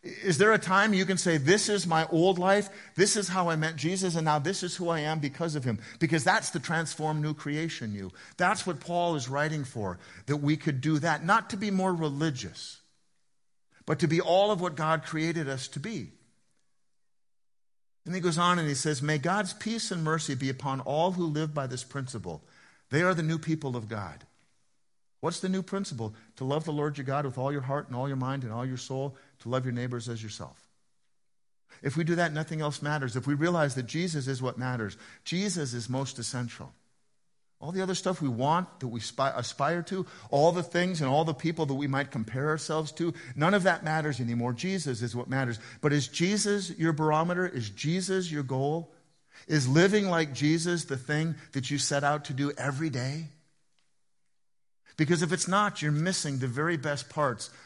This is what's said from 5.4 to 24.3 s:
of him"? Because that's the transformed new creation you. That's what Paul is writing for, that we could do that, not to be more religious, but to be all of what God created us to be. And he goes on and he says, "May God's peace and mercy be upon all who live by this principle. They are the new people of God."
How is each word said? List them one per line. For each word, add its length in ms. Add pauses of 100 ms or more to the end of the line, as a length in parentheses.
of 100
him"? 140 (200)
Because 240
that's 280
the 80
transformed 640
new 120
creation 600
you. 180 (260)
That's 280
what 140
Paul 360
is 140
writing 360
for, 340 (280)
that 100
we 180
could 240
do 200
that, 260
not 240
to 80
be 120
more 240
religious, 880 (1040)
but 140
to 80
be 140
all 300
of 100
what 140
God 280
created 460
us 200
to 120
be. 320 (1900)
And 80
he 60
goes 180
on 220
and 80
he 80
says, 260
"May 160
God's 360
peace 360
and 140
mercy 320
be 140
upon 320
all 320
who 120
live 280
by 140
this 180
principle. 580 (460)
They 120
are 120
the 100
new 140
people 400
of 100
God." 400 (920)